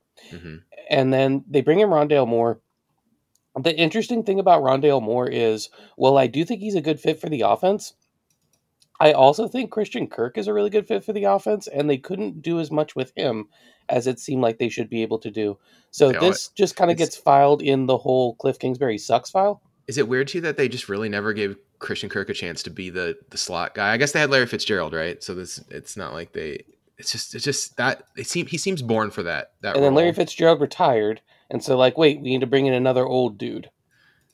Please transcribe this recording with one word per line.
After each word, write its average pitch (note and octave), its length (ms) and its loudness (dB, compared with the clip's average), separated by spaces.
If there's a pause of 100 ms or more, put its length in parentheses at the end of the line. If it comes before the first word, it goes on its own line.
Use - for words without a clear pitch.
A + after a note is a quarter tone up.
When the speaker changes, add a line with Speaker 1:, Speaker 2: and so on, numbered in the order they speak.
(340)
Speaker 1:
Mm-hmm. E2 220 -16 (340)
Speaker 2:
And C3 240 4
then C3+ 360 2
they C#3+ 120 2
bring D#3 180 4
in G#3+ 80 4
Rondale D3 400 4
Moore. A#2 320 0 (960)
The D3+ 180 0
interesting G#3+ 500 0
thing G3 160 -2
about F3 240 6
Rondale C3+ 380 4
Moore B2 280 -2
is, A2+ 400 0 (280)
well, C3+ 200 6
I C3 100 6
do C3+ 160 -2
think G3 160 -4
he's G3+ 160 -4
a E3 60 0
good D3+ 180 -2
fit D#3+ 220 -2
for E3+ 80 -6
the D3+ 140 -4
offense. F#3 500 0 (1040)
I D#3 140 6
also D3 340 6
think B3 240 -4
Christian G#3+ 360 -4
Kirk - 300 -6
is G3+ 100 -4
a G#3+ 60 -2
really G#3 160 0
good G3+ 180 0
fit G3+ 160 -2
for G#3+ 100 -6
the G3+ 100 -4
offense, G3 440 0
and D3 220 -2
they C#3 80 2
couldn't F#3 440 -8
do E3+ 180 -2
as D#3 100 -4
much D3+ 260 -2
with C3 200 -6
him A2+ 320 -2 (420)
as B2 180 0
it B2 120 -2
seemed C3 220 -4
like A2+ 180 2
they A#2+ 100 -2
should A2 200 -6
be A2+ 120 -4
able A2 180 -2
to A2 120 -10
do. G#2 260 -4 (320)
So D3 200 4
Speaker 1:
They B2 40 4
Speaker 2:
this - 100 -2
Speaker 1:
always, F#3+ 260 0
Speaker 2:
just F#3 260 -2
kinda F3 180 4
Speaker 1:
it's E3 60 -2
Speaker 2:
gets D#3 180 -2
filed C#3+ 440 4
in C3+ 260 0
the B2+ 100 4
whole B2+ 380 0
Cliff - 240 -2
Kingsbury B2+ 380 -2
sucks - 340 -2
file. G3+ 300 0 (260)
Speaker 1:
Is A#2+ 100 -6
it C#3 100 0
weird C3 220 -2
to F3+ 80 -8
you E3+ 60 -4
that D3+ 120 -4
they C3 140 0
just B2 180 -10
really G#2 220 -6
never G#2 240 -4
gave G2+ 240 -4 (220)
Christian - 280 -8
Kirk G2 220 -6
a G2+ 40 -6
chance F2 300 -8
to F#2 60 -12
be F#2 220 -12
the, F2 260 -6 (120)
the - 80 -14
slot - 360 -6
guy? G#2 180 0
I A2+ 60 0
guess C#3+ 140 0
they E3 80 -2
had D3+ 100 2
Larry C3 160 2
Fitzgerald, F#2 480 -4
right? E2 300 -6
So F#2+ 100 -10
this, F2+ 260 -12 (100)
it's - 280 -16
not D2+ 160 -12
like E2+ 200 -12
they, D#2+ 300 -10 (340)
it's - 140 -8
just, - 220 -10
it's A2+ 100 -12
just - 340 -6
that, B2+ 260 -2 (120)
it - 120 -10
seem-, F3 180 -4
he E3+ 140 -6
seems F3+ 240 -4
born A2 260 0
for G2+ 140 -8
that, D#2+ 380 -6
that G2+ 140 -4
Speaker 2:
And C#3 80 4
then C3+ 120 4
Larry E3+ 140 4
Speaker 1:
role. D#3+ 40 0
Speaker 2:
Fitzgerald E3 480 2
retired, A#2 600 0 (280)
and A#2+ 140 -6
so, C3+ 120 0
like, B2+ 220 4
wait, D3+ 240 4
we B2+ 80 -6
need B2+ 120 0
to B2+ 60 0
bring C3+ 200 2
in C3 60 2
another B2+ 320 2
old B2+ 340 0
dude. A#2 320 -10 (600)